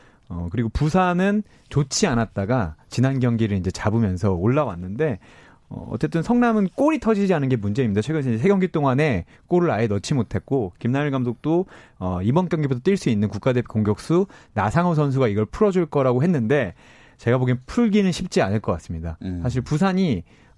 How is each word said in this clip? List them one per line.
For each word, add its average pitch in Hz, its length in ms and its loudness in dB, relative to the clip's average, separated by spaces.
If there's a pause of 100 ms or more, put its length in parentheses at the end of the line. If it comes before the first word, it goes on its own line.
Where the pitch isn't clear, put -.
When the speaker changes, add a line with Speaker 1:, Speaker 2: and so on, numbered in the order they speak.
(280)
Speaker 1:
어, 85 240 -8
그리고 117 160 -2
부산은 185 760 0 (280)
좋지 147 360 0
않았다가 110 720 -2 (140)
지난 135 280 0
경기를 113 380 0
이제 92 140 -2
잡으면서 104 640 0
올라왔는데, 107 840 -2 (520)
어, - 200 -12
어쨌든 156 320 -2
성남은 226 540 2
골이 294 240 2
터지지 202 340 2
않은 143 140 0
게 127 80 2
문제입니다. 104 460 0
최근 156 180 -4
이제 120 180 -2
세 147 100 2
경기 190 200 2
동안에 139 560 0 (240)
골을 175 220 2
아예 113 160 0
넣지 101 280 -2
못했고, 110 640 -2
김남일 139 320 -2
감독도, 135 540 -2 (340)
어, 92 240 -4
이번 151 280 2
경기부터 139 300 -2
뛸 196 160 2
수 - 120 -4
있는 113 200 2
국가대표 123 440 -2
공격수 113 540 0 (280)
나상호 156 400 2
선수가 135 340 2
이걸 104 180 0
풀어줄 185 400 2
거라고 131 360 2
했는데, 135 520 0 (440)
제가 120 200 2
보기엔 127 280 0
풀기는 208 460 2
쉽지 185 300 -2
않을 104 180 0
것 107 120 -2
같습니다. 82 500 -8
Speaker 2:
음. 90 200 -6
Speaker 1:
사실 123 180 -2
부산이, 180 640 0 (360)